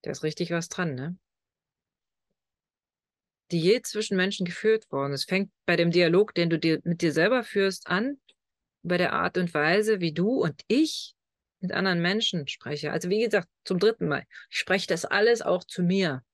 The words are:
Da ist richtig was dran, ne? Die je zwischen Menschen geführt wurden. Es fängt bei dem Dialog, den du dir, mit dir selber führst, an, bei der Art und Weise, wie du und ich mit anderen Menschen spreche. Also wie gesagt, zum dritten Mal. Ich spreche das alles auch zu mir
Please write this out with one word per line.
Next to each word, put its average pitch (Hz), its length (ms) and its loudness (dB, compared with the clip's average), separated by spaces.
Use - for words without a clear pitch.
Da - 80 -8
ist - 120 -8
richtig 165 280 -4
was 170 180 -4
dran, 165 260 -4
ne? 156 220 -8
Die 170 80 0
je 202 220 2
zwischen 208 360 -4
Menschen 185 280 0
geführt 220 460 0
wurden. 139 220 -2
Es 139 120 -6
fängt 190 260 -2
bei 175 100 2
dem 170 160 2
Dialog, 175 420 4
den 170 160 2
du 160 100 0
dir, 160 240 2
mit 170 180 -2
dir 165 100 2
selber 208 320 2
führst, 196 440 -2
an, 240 320 -2
bei 175 140 0
der 175 160 2
Art 180 240 -2
und 180 160 -2
Weise, 190 480 2
wie 165 120 0
du 202 300 0
und 151 240 -4
ich - 480 0
mit 185 100 -6
anderen 180 300 0
Menschen 180 460 -2
spreche. 147 440 -8
Also 170 180 -4
wie 214 140 2
gesagt, 208 260 0
zum 185 160 -2
dritten 196 280 2
Mal. 139 180 -4
Ich - 100 -8
spreche 185 280 -2
das 170 180 -2
alles 220 360 2
auch 180 220 -2
zu - 200 -6
mir 175 400 0